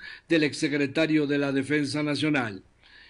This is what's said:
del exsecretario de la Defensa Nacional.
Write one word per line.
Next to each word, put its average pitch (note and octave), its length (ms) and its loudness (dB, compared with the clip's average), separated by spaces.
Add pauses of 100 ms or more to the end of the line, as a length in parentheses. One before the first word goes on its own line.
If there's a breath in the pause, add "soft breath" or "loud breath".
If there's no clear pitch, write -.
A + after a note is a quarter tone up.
(280 loud breath)
del E3 140 4
exsecretario D3 840 0
de C#3+ 100 2
la C#3 140 0
Defensa C#3 500 0
Nacional. C#3 640 -2 (460 soft breath)